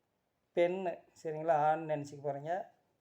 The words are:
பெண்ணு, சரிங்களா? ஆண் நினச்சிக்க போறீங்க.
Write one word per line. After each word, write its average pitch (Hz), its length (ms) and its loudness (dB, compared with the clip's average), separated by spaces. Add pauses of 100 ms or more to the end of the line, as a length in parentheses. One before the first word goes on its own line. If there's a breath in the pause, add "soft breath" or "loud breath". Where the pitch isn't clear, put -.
(580)
பெண்ணு, 175 340 2 (220)
சரிங்களா? 160 480 0
ஆண் 156 240 4
நினச்சிக்க 147 360 -4
போறீங்க. 143 320 -4 (480)